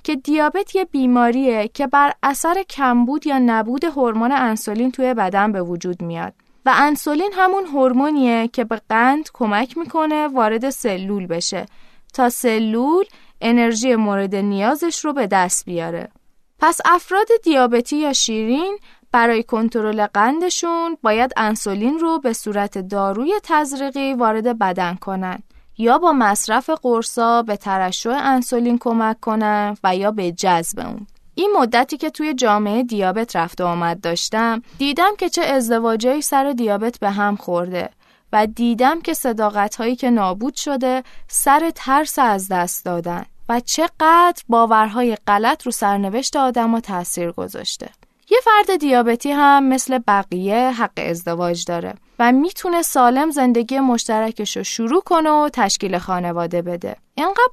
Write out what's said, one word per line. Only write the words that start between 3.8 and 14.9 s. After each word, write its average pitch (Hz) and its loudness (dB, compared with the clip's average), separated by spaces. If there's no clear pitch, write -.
هورمون 247 0
انسولین 233 -2
توی 254 0
بدن 202 0
به 190 -2
وجود 175 -6
میاد 170 -8
و 254 4
انسولین 302 0
همون 381 2
هورمونیه 262 2
که 247 -4
به 220 -6
قند 262 2
کمک 220 -2
می‌کنه 311 -2
وارد 233 0
سلول 190 -4
بشه 180 -6
تا 254 2
سلول 240 0
انرژی 233 2
مورد 202 0
نیازش 208 -2